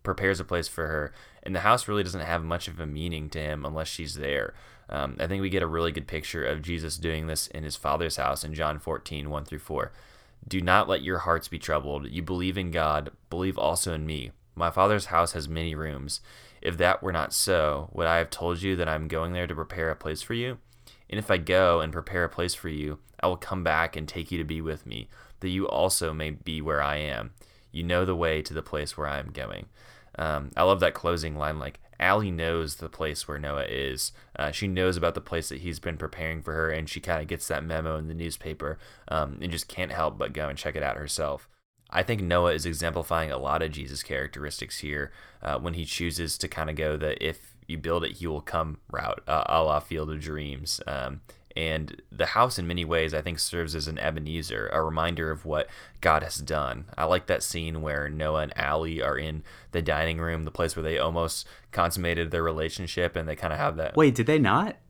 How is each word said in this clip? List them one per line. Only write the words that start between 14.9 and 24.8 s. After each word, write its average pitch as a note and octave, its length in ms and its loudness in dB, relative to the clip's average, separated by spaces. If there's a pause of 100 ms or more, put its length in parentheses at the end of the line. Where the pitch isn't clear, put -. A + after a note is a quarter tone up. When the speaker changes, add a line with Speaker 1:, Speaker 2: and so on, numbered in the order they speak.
Speaker 1:
house E2+ 280 4
has D2+ 140 -4
many D#2+ 280 -2
rooms. D2 460 -6 (400)
If F2 160 -2
that F2 240 6
were F2+ 120 -2
not D#2+ 180 0
so, D2+ 640 4
would E2 140 2
I E2 100 6
have E2 120 2
told F2 320 -2
you F#2+ 140 2
that E2+ 140 0
I'm D#2 180 -2
going D#2+ 240 0
there F2+ 160 -2
to E2 80 -4
prepare D#2+ 340 -2
a D#2 60 0
place D#2+ 260 -6
for - 120 -6
you? A#2+ 240 -2 (520)
And G2+ 80 -4
if G#2+ 140 0
I F#2 60 6
go F2 420 6
and D#2 140 0
prepare E2+ 320 0
a E2 40 -2
place F2 240 0
for - 140 -6
you, D2+ 320 -4 (220)
I F2 60 4
will F2+ 100 2
come F#2+ 260 -4
back E2 320 4
and D#2 100 -6
take D#2+ 240 -8
you F2+ 80 -2
to E2 60 0
be D#2+ 160 -4
with D#2+ 260 -4